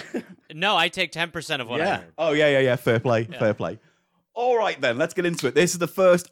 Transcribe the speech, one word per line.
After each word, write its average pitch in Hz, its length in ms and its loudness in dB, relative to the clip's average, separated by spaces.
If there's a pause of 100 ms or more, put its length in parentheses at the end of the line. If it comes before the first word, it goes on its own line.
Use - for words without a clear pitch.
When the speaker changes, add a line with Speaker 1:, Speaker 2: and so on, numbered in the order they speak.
(120)
Speaker 1:
<laughs> - 120 -8 (300)
Speaker 2:
No, 185 220 -2
I 170 120 2
take 175 220 -4
ten 165 220 -6
percent 156 280 -6
of 120 80 -8
what 120 120 -4
Speaker 3:
Yeah. 175 80 0
Speaker 2:
I 151 100 -2
earn. 87 200 -20
Speaker 1:
Oh, 156 140 0
yeah, 151 160 4
yeah, 139 120 4
yeah. 127 160 2
Fair 117 240 2
play. 117 280 0
Speaker 2:
Yeah. 127 120 -12
Speaker 1:
Fair 110 120 4
play. 87 280 -8 (520)
All 240 240 0
right, 180 240 -2
then. 123 160 0
Let's 165 160 -2
get 180 140 -2
into 160 220 -2
it. 120 80 -2
This 170 160 4
is 180 80 -6
the 170 80 -2
first 180 440 2